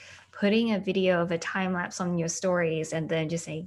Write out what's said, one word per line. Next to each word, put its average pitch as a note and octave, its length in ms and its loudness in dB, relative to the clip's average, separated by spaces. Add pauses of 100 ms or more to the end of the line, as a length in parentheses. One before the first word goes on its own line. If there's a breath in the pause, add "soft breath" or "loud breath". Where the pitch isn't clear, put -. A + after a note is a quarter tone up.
(320 loud breath)
putting A3 420 2
a F#3+ 60 2
video F#3 420 4
of F3 100 0
a E3 60 0
time F#3 360 -2
lapse F3 280 -4
on F3 160 0
your E3 100 0
stories E3 680 0
and D#3+ 160 -2
then D#3+ 200 0
just E3 160 -4
saying, D#3+ 220 -8